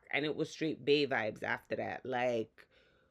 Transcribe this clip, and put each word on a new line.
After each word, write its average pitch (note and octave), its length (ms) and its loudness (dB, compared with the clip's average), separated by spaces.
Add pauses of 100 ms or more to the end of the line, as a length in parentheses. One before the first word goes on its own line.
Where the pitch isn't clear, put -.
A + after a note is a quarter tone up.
(120)
and C#3 120 0
it D3+ 120 0
was D#3 160 -2
straight D3+ 340 -4
Bay D3 220 6
vibes A2 340 -2
after A2+ 360 -4
that. G#2 280 -4
Like, B2 460 0 (600)